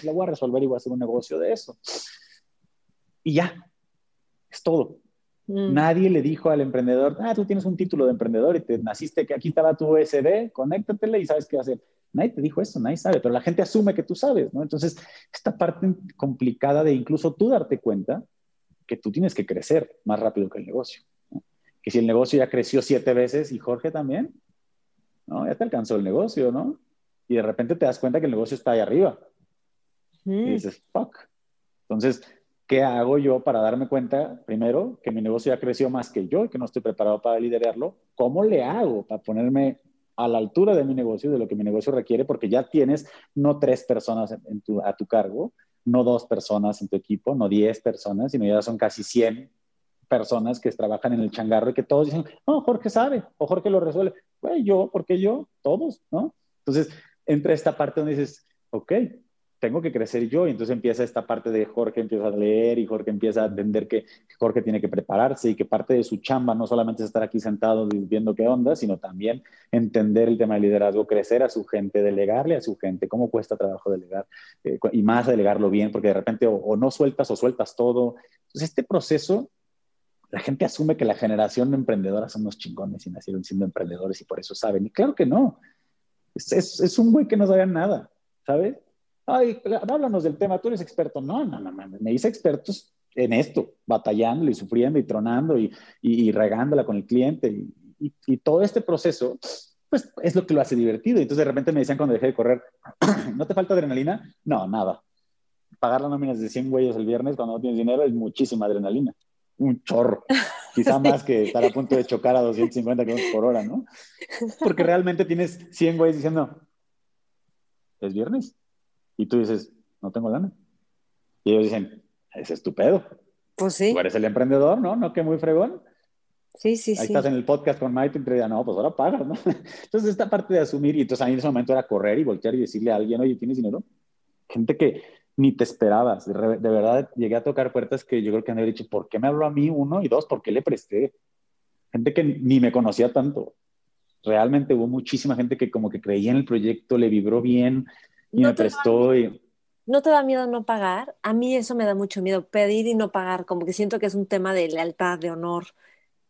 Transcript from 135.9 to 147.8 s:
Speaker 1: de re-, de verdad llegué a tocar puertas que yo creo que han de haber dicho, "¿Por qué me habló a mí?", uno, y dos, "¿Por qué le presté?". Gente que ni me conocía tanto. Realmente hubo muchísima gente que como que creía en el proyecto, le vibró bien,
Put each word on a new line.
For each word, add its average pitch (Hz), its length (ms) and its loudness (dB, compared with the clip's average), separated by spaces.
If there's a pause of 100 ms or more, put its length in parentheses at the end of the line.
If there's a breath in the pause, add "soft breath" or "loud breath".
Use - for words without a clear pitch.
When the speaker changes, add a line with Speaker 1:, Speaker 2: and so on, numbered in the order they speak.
Speaker 1:
de 101 80 -4
re-, 110 240 0
de 117 120 -2
verdad 110 460 2
llegué 117 200 0
a 117 80 -4
tocar 135 280 -2
puertas 127 320 -4
que 117 180 0
yo 104 100 -2
creo 110 120 0
que 120 60 -6
han 113 60 -4
de 113 60 0
haber 113 120 0
dicho, 113 140 -14
"¿Por 98 200 -4
qué 110 100 -4
me 127 100 0
habló 151 180 0
a 147 40 -2
mí?", 147 200 2
uno, 151 320 -2
y 143 60 0
dos, 147 180 2
"¿Por 123 160 -4
qué 110 100 -6
le 131 100 0
presté?". 120 520 -2 (800)
Gente 120 200 0
que 170 120 2
ni 135 360 4
me 117 120 4
conocía 117 400 2
tanto. 143 420 -2 (680)
Realmente 127 500 4
hubo 117 140 2
muchísima 127 480 -2
gente 123 200 -2
que 127 140 -2
como 110 180 -2
que - 120 -8
creía 101 320 0
en 131 60 4
el 139 60 0
proyecto, 117 540 0
le 117 100 4
vibró 107 320 2
bien, 123 460 2 (460 soft breath)